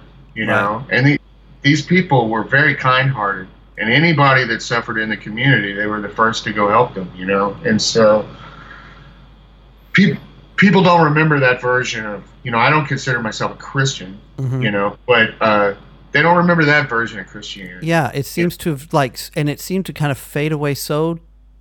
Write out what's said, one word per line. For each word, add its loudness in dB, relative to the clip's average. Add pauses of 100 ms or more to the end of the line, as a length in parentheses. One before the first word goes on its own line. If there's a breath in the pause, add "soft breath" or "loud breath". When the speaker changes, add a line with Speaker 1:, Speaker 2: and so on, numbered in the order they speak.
(360)
Speaker 1:
you -4
Speaker 2:
Right. 0
Speaker 1:
know, -4
and 2
the, 4 (420)
these 2
people 2
were -2
very 2
kind-hearted, 0 (300)
and -4
anybody 4
that -4
suffered -4
in -2
the -4
community, 0
they -4
were -4
the -8
first 0
to -4
go 2
help 2
them, -8
you -10
know, 0 (100)
and 2
so 4 (1700 loud breath)
peop-, 4 (360)
people 4
don't 6
remember 2
that 2
version -2
of, -10 (200)
you -8
know, 0
I 4
don't 2
consider -4
myself -6
a -16
Christian, -4 (180)
Speaker 2:
Mm-hmm. -4
Speaker 1:
you 0
know, -2 (100)
but, 4 (120)
uh, 2 (380)
they 2
don't 4
remember 4
that 2
version -4
of -12
Christianity. -14
Speaker 2:
Yeah, 0
it -10
Speaker 1:
Yeah. 0
Speaker 2:
seems -4
to -6
have, -6
like, 0
s-, -14
and -2
it -6
seemed -6
to -10
kind -2
of -4
fade -4
away -2
so -2 (420)